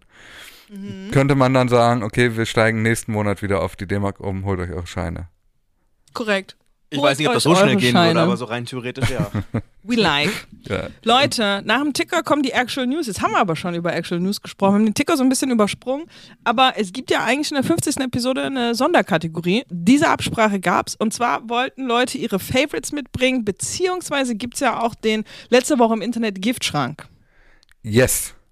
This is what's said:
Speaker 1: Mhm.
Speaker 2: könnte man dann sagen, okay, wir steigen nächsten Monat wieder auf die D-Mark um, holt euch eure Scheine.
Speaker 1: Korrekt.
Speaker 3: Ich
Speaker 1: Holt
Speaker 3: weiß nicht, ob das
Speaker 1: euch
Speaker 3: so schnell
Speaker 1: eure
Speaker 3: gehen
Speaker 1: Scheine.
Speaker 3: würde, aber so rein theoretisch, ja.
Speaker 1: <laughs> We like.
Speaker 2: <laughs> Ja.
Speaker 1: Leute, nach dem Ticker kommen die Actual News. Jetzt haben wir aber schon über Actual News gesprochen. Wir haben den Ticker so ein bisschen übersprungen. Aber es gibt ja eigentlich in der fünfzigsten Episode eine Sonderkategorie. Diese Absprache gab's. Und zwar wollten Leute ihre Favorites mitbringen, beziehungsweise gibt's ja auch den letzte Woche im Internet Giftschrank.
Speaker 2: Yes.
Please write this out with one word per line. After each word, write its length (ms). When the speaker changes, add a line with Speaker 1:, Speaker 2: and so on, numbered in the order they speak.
Speaker 1:
Mhm. 380
Speaker 2:
könnte 240
man 220
dann 120
sagen, 360
okay, 340
wir 80
steigen 380
nächsten 280
Monat 300
wieder 220
auf 120
die 120
D-Mark 320
um, 260
holt 140
euch 100
eure 160
Scheine. 420
Speaker 1:
Korrekt. 440
Speaker 3:
Ich 80
Speaker 1:
Holt 100
Speaker 3:
weiß 80
nicht, 100
ob 60
das 140
Speaker 1:
euch 60
Speaker 3:
so 60
schnell 140
Speaker 1:
eure 80
Speaker 3:
gehen 120
Speaker 1:
Scheine. 160
Speaker 3:
würde, 120
aber 160
so 80
rein 220
theoretisch, 420
ja. 220
Speaker 1:
<laughs> 300
We 120
like. 340
Speaker 2:
<laughs> 180
Ja. 200
Speaker 1:
Leute, 600
nach 180
dem 120
Ticker 280
kommen 220
die 80
Actual 340
News. 220
Jetzt 140
haben 100
wir 80
aber 160
schon 200
über 200
Actual 240
News 220
gesprochen. 320
Wir 60
haben 80
den 60
Ticker 220
so 80
ein 60
bisschen 220
übersprungen. 540
Aber 320
es 160
gibt 180
ja 140
eigentlich 260
in 60
der 80
fünfzigsten 420
Episode 380
eine 320
Sonderkategorie. 960
Diese 400
Absprache 500
gab's. 360
Und 180
zwar 360
wollten 380
Leute 300
ihre 220
Favorites 520
mitbringen, 540
beziehungsweise 880
gibt's 240
ja 220
auch 140
den 280
letzte 300
Woche 140
im 80
Internet 400
Giftschrank. 680
Speaker 2:
Yes. 540